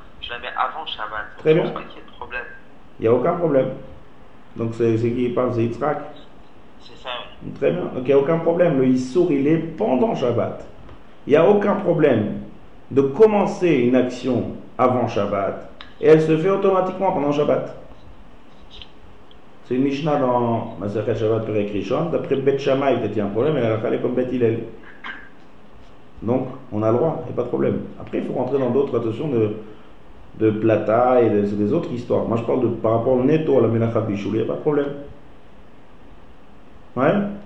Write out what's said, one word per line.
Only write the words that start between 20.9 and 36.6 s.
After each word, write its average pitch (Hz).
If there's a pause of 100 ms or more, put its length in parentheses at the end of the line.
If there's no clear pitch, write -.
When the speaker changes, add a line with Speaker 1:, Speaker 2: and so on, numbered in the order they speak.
Speaker 2:
Shabbat 110
Perek 104
Rishon. 123
D'après 131
Beth 135
Shammai, 135
peut-être 104
il 107
y 107
a 101
un 98
problème, 127
mais 131
la 113
halakha, 110
elle 127
est 127
comme 123
Beth 123
Hillel. 120 (1600)
Donc, 131 (240)
on 104
a 110
le 120
droit, 160
il -
n'y -
a -
pas 120
de 120
problème. 131 (180)
Après, -
il -
faut -
rentrer 135
dans 127
d'autres 123
notions 113
de, 110 (840)
de 110
plata 110
et 110
de, 104
c'est 101
des 104
autres 165
histoires. 110
Moi, 104
je 113
parle 135
de, 117
par 113
rapport 131
au 123
netto 143
à 120
la 117
melacha 113
bichoul, 101
il -
n'y 117
a -
pas 143
de 147
problème. 143 (2000)